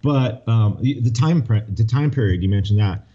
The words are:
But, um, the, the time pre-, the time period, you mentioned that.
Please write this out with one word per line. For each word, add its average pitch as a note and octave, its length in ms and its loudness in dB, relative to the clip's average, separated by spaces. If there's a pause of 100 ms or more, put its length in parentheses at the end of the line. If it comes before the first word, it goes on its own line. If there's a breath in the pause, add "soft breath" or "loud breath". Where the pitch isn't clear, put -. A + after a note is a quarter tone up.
But, C3 440 0
um, G#2+ 340 2
the, C3+ 180 0
the A#2+ 100 0
time D#3 320 0
pre-, A2 260 0
the G#2 180 -2
time C#3 260 0
period, F#2 320 0
you F#2+ 60 0
mentioned G2+ 300 0
that. G2 360 -2